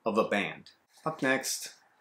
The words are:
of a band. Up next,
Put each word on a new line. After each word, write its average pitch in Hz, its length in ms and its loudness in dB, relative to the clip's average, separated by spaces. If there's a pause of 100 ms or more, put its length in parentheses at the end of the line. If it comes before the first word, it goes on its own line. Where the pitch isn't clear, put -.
of 104 120 2
a 104 100 4
band. 82 440 -2 (340)
Up - 160 -2
next, - 480 0 (320)